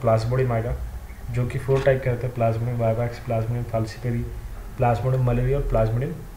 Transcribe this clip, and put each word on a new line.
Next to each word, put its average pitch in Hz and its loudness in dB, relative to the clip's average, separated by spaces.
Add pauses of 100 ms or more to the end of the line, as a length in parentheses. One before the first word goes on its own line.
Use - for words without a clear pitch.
प्लाज्मोडियम 120 2
आएगा, 117 0 (560)
जो 123 -2
कि 131 -4
फोर 135 2
टाइप 131 4
के 131 2
रहते 120 -2
हैं, 120 -6
प्लाज्मोडियम 117 0
वाइवाक्स, 117 0
प्लाज्मोडियम 117 -2
फाल्सिपेरी, 117 -2 (520)
प्लाज्मोडियम 123 2
मलेरिया 123 4
और 143 0
प्लाज्मोडियम 117 2 (220)